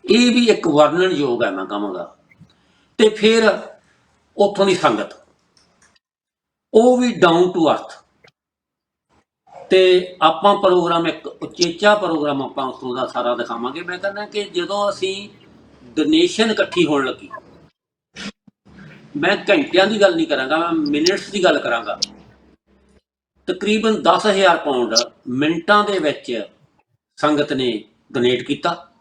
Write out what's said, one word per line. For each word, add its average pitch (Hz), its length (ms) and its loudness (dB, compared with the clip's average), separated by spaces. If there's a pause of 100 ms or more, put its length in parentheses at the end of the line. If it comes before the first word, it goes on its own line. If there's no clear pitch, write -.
ਇਹ 240 220 4
ਵੀ 233 180 2
ਇੱਕ - 180 0
ਵਰਣਨਯੋਗ 147 760 2
ਹੈ, 101 80 -2
ਮੈਂ 95 140 -8
ਕਹਾਂਗਾ। 98 520 -10 (800)
ਤੇ 214 120 6
ਫਿਰ 220 340 2 (960)
ਉੱਥੋਂ 196 280 2
ਦੀ 185 100 2
ਸੰਗਤ, - 500 -4 (1500)
ਉਹ 247 240 6
ਵੀ 247 100 0
down 175 360 4
to 170 300 2
earth। - 300 -8 (1700)
ਤੇ 185 520 4
ਆਪਾਂ 185 340 4
ਪ੍ਰੋਗਰਾਮ, 170 520 2
ਇੱਕ - 200 -8
ਉਚੇਚਾ 190 680 0
ਪ੍ਰੋਗਰਾਮ 147 460 -4
ਆਪਾਂ 135 240 -8
ਉੱਥੋਂ 127 300 -10
ਦਾ 123 120 -4
ਸਾਰਾ 120 280 -4
ਦਿਖਾਵਾਂਗੇ। 120 460 -8
ਮੈਂ 180 160 -10
ਕਹਿੰਦਾ 202 280 -8
ਕਿ 208 180 -6
ਜਦੋਂ 190 460 -4
ਅਸੀਂ 196 400 -8 (540)
ਡੋਨੇਸ਼ਨ 160 680 0
ਇਕੱਠੀ 180 340 0
ਹੋਣ 143 200 0
ਲੱਗੀ, - 240 -10 (1900)
ਮੈਂ 190 200 0 (120)
ਘੰਟਿਆਂ 185 380 2
ਦੀ 208 140 0
ਗੱਲ 180 140 4
ਨਹੀਂ 160 120 -2
ਕਰਾਂਗਾ, 135 300 -2
ਮੈਂ 170 140 -2
ਮਿੰਟਸ 156 580 -2
ਦੀ 196 140 -4
ਗੱਲ 147 160 2
ਕਰਾਂਗਾ। 117 400 -6 (1500)
ਤਕਰੀਬਨ 208 540 -2
ਦਸ 170 240 2
ਹਜ਼ਾਰ 190 320 2
ਪਾਉਂਡ 123 380 -2 (320)
ਮਿੰਟਾਂ 160 560 0
ਦੇ 202 160 -4
ਵਿੱਚ 123 480 -6 (680)
ਸੰਗਤ 147 360 -2
ਨੇ 120 300 -4 (280)
ਡੋਨੇਟ 123 360 -2
ਕੀਤਾ। - 540 -6